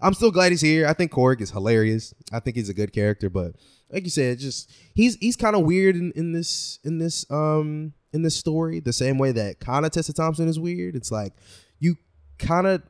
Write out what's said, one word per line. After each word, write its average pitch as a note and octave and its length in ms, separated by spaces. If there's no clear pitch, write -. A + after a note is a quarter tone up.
I'm F#3 120
still A3+ 180
glad F3+ 220
he's D3+ 80
here. D#3 260
I D#3 60
think F3 180
Korg B2+ 300
is G2 100
hilarious. A2 640
I A2+ 80
think A#2+ 160
he's A2 140
a G2 40
good G2+ 200
character, G#2 360
but F2+ 280
like F#3 160
you F3 40
said, B2+ 300
just, C3+ 320
he's, A3+ 240
he's A#3 180
kinda G#3+ 240
weird F3+ 380
in, F3 180
in E3 160
this, - 540
in D#3+ 140
this, E3 300
um, D3+ 600
in D#3+ 80
this E3 120
story, D#3+ 460
the A#2+ 140
same C3+ 240
way C3+ 160
that G#2 260
kinda C#3+ 300
Tessa D#3 240
Thompson D#3+ 340
is D#3+ 100
weird. F3 380
It's A#2 160
like, G#2+ 220
you E3 180
kinda F3+ 520